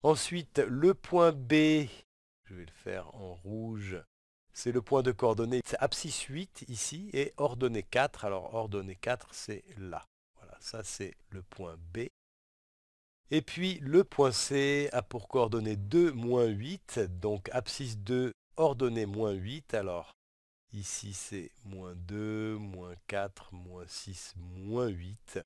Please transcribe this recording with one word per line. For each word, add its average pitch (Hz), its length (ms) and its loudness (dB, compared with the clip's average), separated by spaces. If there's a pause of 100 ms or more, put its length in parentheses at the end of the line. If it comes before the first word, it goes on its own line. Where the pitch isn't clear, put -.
Ensuite, 156 560 2
le 135 340 6
point 170 400 6
B, 151 540 6 (580)
je 98 80 -16
vais 90 120 -14
le 78 60 -20
faire 95 440 -8
en 95 180 -12
rouge, 101 640 -8 (560)
c'est - 180 -2
le 120 120 4
point 135 180 4
de 127 100 2
coordonnées, 117 540 2
c'est - 140 -4
abscisse - 440 -2
huit 156 460 -10
ici, 156 420 -6
et 139 240 0
ordonnée 120 480 2
quatre. - 400 0
Alors, 98 300 -4
ordonnée 101 420 -4
quatre, - 380 -4
c'est - 320 -10 (120)
là. 90 280 -10 (300)
Voilà, - 240 -20
ça 113 240 -10
c'est - 320 -10 (140)
le 95 120 -12
point 85 360 -12 (140)
B. 113 180 -6 (1200)
Et 156 120 2
puis, 180 400 -4
le 160 200 6
point 139 280 4
C 143 600 2
a 123 120 0
pour - 240 -8
coordonnées 110 480 2
deux, 156 380 4
moins 120 340 4
huit, 117 520 -4
donc 95 520 -2
abscisse 127 480 -4
deux, 123 340 0 (240)
ordonnée 123 480 4
moins 104 280 0
huit. 113 420 -6
Alors, 92 400 -4 (580)
ici, 101 400 -8
c'est 95 380 -10 (120)
moins 92 300 -12
deux, 107 640 -4
moins 92 380 -10 (100)
quatre, 98 480 -4
moins 90 320 -14
six, - 500 -14
moins 95 520 -4
huit. 92 580 -8